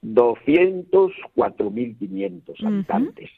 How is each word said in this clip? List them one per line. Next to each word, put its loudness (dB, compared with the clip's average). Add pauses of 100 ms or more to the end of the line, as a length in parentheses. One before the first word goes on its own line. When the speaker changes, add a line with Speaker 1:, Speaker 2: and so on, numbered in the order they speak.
Speaker 1:
doscientos 2 (240)
cuatro -2
mil -6
quinientos -10
Speaker 2:
Ujú. -4
Speaker 1:
habitantes. -4